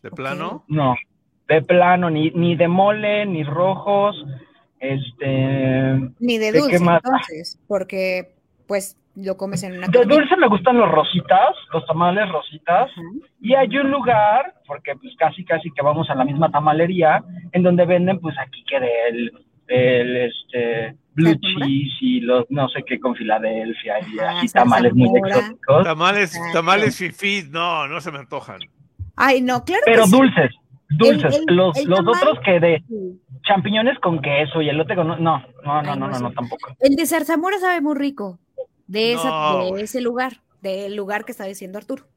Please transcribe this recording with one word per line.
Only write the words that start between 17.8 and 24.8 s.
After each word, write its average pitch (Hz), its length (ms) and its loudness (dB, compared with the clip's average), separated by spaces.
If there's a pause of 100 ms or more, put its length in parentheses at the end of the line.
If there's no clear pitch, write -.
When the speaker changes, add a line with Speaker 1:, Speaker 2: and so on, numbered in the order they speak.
Speaker 3:
venden, 180 340 2
pues, 165 200 -8
aquí - 260 -12
que - 140 -4
del, 117 520 -2 (360)
el, 123 500 2
este, 117 800 -4 (160)
blue 160 180 4
Speaker 2:
¿Zarzamora? 143 360 -2
Speaker 3:
cheese 139 340 -2
y 127 200 2
los 123 280 2
no 135 200 -2
sé 139 140 -8
qué 117 160 -6
con 120 160 -2
Filadelfia 113 840 -4
y 107 200 -10
Speaker 2:
Ajá, 110 200 -4
Speaker 3:
así - 120 -2
tamales 123 420 4